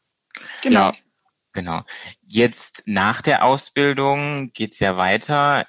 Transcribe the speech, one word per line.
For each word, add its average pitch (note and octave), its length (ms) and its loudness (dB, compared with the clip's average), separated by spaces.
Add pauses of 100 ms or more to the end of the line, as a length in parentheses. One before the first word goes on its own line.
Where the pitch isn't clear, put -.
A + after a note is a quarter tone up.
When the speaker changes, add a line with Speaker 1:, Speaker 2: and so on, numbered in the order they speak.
(600)
Speaker 1:
Genau. G#3 300 4
Speaker 2:
Ja. - 40 -4 (600)
Speaker 3:
Genau. F2 280 -6 (460)
Jetzt A2+ 560 0
nach G#2 380 0
der D3 220 2
Ausbildung C#3 1080 0
geht's - 280 -6
ja F#2+ 180 0
weiter C3+ 720 2